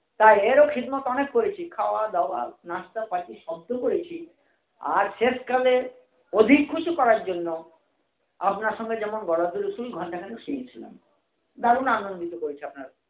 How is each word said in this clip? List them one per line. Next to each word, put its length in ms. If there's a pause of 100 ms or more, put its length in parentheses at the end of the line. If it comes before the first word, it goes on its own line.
(180)
তাই 200
এরও 280
খিদমত 400
অনেক 240
করেছি, 380
খাওয়া 400
দাওয়া, 440 (120)
নাস্তা 420
পাতি 280 (120)
সব 220
তো 100
করেছি। 480 (540)
আর 380
শেষকালে 720 (420)
অধিক 380
খুশি 240
করার 300
জন্য 460 (680)
আপনার 400
সঙ্গে 180
যেমন 280
গলাদুলি 480
সুই 200
ঘন্টাখানেক 460
শুয়েছিলাম, 600 (640)
দারুণ 280
আনন্দিত 500
করেছি 260
আপনার 220 (240)